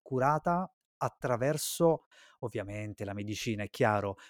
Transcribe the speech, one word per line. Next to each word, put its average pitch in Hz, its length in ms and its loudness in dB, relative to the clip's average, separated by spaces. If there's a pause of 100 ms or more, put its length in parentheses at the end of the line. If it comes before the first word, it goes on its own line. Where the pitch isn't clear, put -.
curata 151 720 0 (280)
attraverso, 143 1080 0 (340)
ovviamente, 104 640 -6
la 101 80 -6
medicina, 104 500 -4
è 98 60 -6
chiaro, 104 480 2 (120)